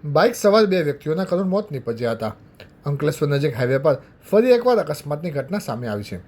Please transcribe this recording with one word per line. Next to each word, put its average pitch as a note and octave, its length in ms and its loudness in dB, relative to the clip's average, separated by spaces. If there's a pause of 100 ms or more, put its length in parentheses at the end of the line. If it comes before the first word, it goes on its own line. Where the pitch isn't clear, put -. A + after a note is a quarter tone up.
(140)
બાઇક F#3+ 220 4
સવાર G#3 300 4
બે F#3 160 2
વ્યક્તિઓના D#3 420 -2
કરુણ F#3 240 0
મોત G3+ 240 -2
નીપજ્યા A#2 400 -4
હતા. A2 240 -6 (500)
અંકલેશ્વર C#3+ 440 -2
નજીક C#3+ 280 0
હાઈવે C3 200 0
પર C3+ 200 2 (340)
ફરી A3+ 180 4
એકવાર A#3+ 280 4
અકસ્માતની D3+ 520 -4
ઘટના C#3+ 300 -4
સામે A#2+ 280 -6
આવી G#2 160 -4
છે. G2+ 120 -10 (120)